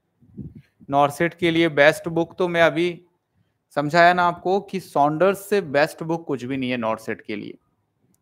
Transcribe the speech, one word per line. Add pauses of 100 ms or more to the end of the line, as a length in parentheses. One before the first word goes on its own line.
(880)
नॉर्सेट
के
लिए
बेस्ट
बुक
तो
मैं
अभी (720)
समझाया
ना
आपको
कि
सॉन्डर्स
से
बेस्ट
बुक
कुछ
भी
नहीं
है
नॉर्सेट
के
लिए। (640)